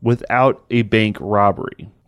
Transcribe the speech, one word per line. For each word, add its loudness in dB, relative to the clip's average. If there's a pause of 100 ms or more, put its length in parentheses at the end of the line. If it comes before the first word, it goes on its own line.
without 0
a 2
bank 0
robbery. -2 (180)